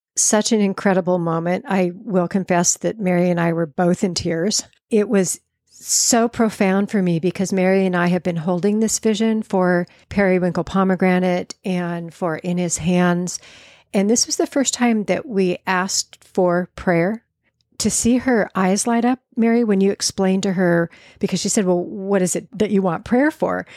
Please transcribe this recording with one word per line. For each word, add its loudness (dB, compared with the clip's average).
Such 0
an 4
incredible 0
moment. -2
I 0
will -2
confess 0
that -6
Mary 2
and 0
I 0
were -2
both 0
in 0
tears. -2
It 2
was 0
so 0
profound 0
for 0
me 2
because -2
Mary 2
and 0
I 0
have 0
been -2
holding 0
this 0
vision 0
for 0
Periwinkle 0
Pomegranate 0
and -6
for -4
In -4
His -4
Hands. 0
And 0
this 2
was -8
the 0
first -2
time 0
that -4
we 0
asked -4
for 0
prayer. 0
To 0
see 2
her 0
eyes 0
light 0
up, 2
Mary, 2
when 2
you 4
explained 0
to 0
her, 2
because -2
she -4
said, 0
"Well, 2
what -2
is -2
it -8
that 0
you 2
want -2
prayer 2
for?" -4